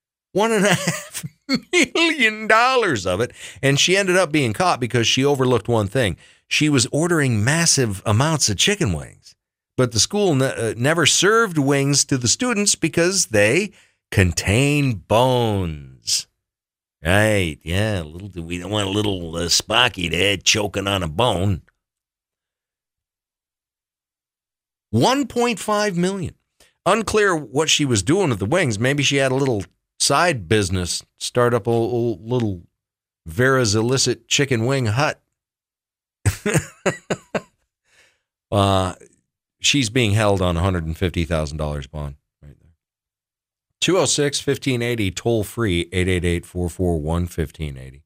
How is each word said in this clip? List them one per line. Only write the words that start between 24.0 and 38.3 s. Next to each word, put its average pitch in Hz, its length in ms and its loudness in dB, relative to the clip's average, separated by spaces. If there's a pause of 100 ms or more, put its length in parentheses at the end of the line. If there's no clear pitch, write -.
One 226 360 2
point 240 320 -2
five 208 380 -2
million. 180 380 -2 (500)
Unclear 208 500 2
what 143 340 -2
she - 140 2
was 120 180 2
doing 165 280 2
with 104 100 -2
the 98 60 -4
wings. 131 340 0
Maybe 135 240 0
she 139 140 0
had 135 160 2
a - 20 0
little 127 300 -2 (340)
side 143 480 0
business, 92 580 0 (140)
start 120 340 0
up 120 140 0
a, - 20 0
a - 20 2
little 117 920 -2 (640)
Vera's 120 480 2
illicit 120 520 0
chicken 123 380 0
wing 131 220 0
hut. 127 340 -2 (1040)
<laughs> - 160 -2 (2000)